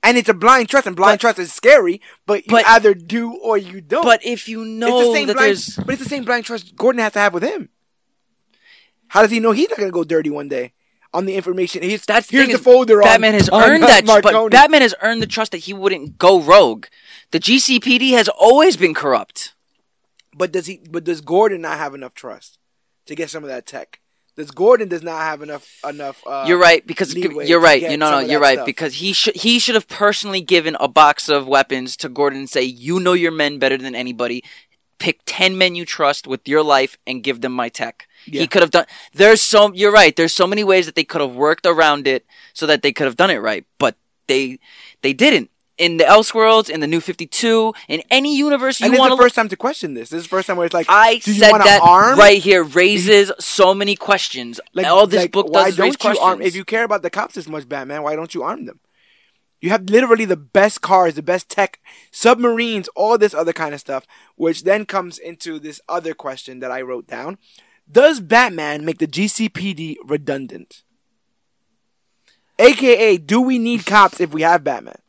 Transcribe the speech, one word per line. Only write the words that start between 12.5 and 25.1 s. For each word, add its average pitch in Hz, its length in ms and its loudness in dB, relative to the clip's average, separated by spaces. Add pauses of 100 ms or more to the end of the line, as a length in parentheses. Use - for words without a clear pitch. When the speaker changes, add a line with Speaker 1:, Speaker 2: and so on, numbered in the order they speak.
Speaker 1:
the 254 60 0
Speaker 2:
is - 40 -8
Speaker 1:
folder 247 380 6
on, 202 60 6
Speaker 2:
Batman 220 260 4
has 196 160 2
Speaker 1:
on, 214 120 4
Speaker 2:
earned 294 220 6
Speaker 1:
on - 60 6
Speaker 2:
that 208 160 6
tr-, 214 160 6
but - 20 -6
Speaker 1:
Marconi. 220 260 2
Speaker 2:
Batman 285 340 6
has 208 180 0
earned 226 200 -2
the 214 60 -6
trust 220 240 -6
that 190 60 -12
he 190 160 -14
wouldn't 190 440 -6
go 185 220 6
rogue. 151 460 4 (460)
The 165 80 -2
G 240 200 0
C 254 200 0
P 247 180 0
D 254 140 0
has 226 180 2
always 262 480 4
been 170 160 0
corrupt. - 600 -6 (800)
Speaker 1:
But 170 200 -6
does 170 140 -8
he? 185 220 -16
But 165 140 -12
does 160 180 -8
Gordon 180 400 -2
not 156 160 -10
have 143 160 -10
enough 135 200 -20
trust - 440 -20 (500)
to 151 80 -16
get 151 140 -10
some 156 140 -14
of 139 60 -16
that 127 160 -14
tech? - 340 -20 (360)
Does 147 160 -16
Gordon 214 360 0
does 170 160 -10
not 165 160 -14